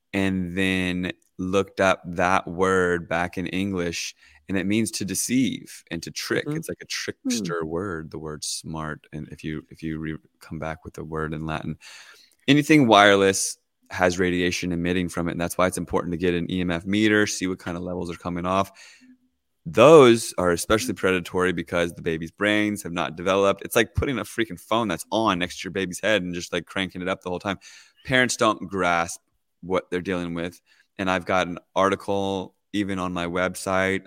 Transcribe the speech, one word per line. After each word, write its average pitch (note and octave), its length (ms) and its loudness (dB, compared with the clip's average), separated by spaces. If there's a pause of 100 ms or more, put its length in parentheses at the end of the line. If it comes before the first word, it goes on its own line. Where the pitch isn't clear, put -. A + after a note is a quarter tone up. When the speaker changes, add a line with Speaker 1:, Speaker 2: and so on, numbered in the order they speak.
(120)
Speaker 1:
and F#2+ 440 -2
then F2+ 560 0 (260)
looked F#2+ 420 0
up F#2+ 240 2
that F2+ 420 0
word F2+ 600 0
back F2 300 -4
in F2 80 -6
English, F#2 680 -4 (340)
and F#2+ 100 -2
it F2+ 80 -4
means G#2+ 240 0
to - 140 -6
deceive A#2 840 -4
and E2 120 -8
to - 80 -12
trick. - 360 -4
Speaker 2:
Mm-hmm. D3+ 100 -6
Speaker 1:
It's E3 120 -10
like - 140 -10
a - 20 -20
Speaker 2:
Hmm. - 40 -20 (400)
Speaker 1:
trickster F3 360 -4
word, E2 460 -6
the D2+ 80 -12
word D2+ 260 -10
smart. D#2 680 -8
And D2+ 180 -10
if D2+ 140 -16
you, D#2 260 -8
if - 120 -20
you D#2+ 160 -6
re-, D#2 180 -6 (240)
come - 180 -14
back D#2+ 260 -8
with D#2 100 -16
the D#2+ 100 -12
word D#2 280 -6
in D#2 140 -8
Latin, D#2 320 -6 (680)
anything D3 400 6
wireless G2+ 680 8 (340)
has F2+ 280 2
radiation F2+ 540 0
emitting F2 360 0
from E2+ 200 -4
it. E2 40 -4
And D#2+ 80 -6
that's E2+ 160 -4
why F2+ 100 4
it's F#2 120 -2
important F2 340 -4
to E2 60 -4
get F2 160 2
an E2+ 160 -2
E F#2 100 -2
M F2 100 -2
F E2+ 140 -4
meter, G#2 420 2
see - 200 -4
what F#2 120 -4
kind F2 180 -8
of F2+ 80 -8
levels F2+ 260 -8
are E2 80 -12
coming F2 280 -6
off. F#2+ 260 0 (960)
Those A#2+ 720 10
are F2+ 140 2
especially G#2+ 420 0
predatory F#2 580 0
because F2 400 -2
the E2 100 -16
baby's E2 280 -4
brains G#2 520 -2
have E2+ 100 -10
not D#2 240 -4
developed. G2 460 2
It's - 140 -4
like A2+ 180 2
putting C3 240 -2
a G2 60 -4
freaking F#2+ 340 -6
phone A2+ 300 -2
that's E2 240 -4
on G2+ 260 2
next F2 220 -6
to - 60 -10
your F2 60 -10
baby's F#2 280 -4
head G2+ 220 2
and F2+ 120 -6
just, F2 180 -10
like, F2+ 140 -4
cranking F#2 360 -6
it F2+ 60 -4
up F#2+ 140 -4
the F#2 60 -10
whole F2+ 100 -4
time. F#2+ 200 -6 (460)
Parents B2+ 320 0
don't G#2+ 320 0
grasp F2 520 0 (400)
what F2 300 -4
they're F2+ 100 -2
dealing F2 340 -4
with. E2+ 260 -8 (380)
And F#2+ 120 -2
I've F#2 160 -2
got F#2 200 0
an F2 120 -8 (180)
article G2 760 0 (180)
even G2 260 -2
on F2+ 140 -4
my F2 140 -4
website, F#2 800 -2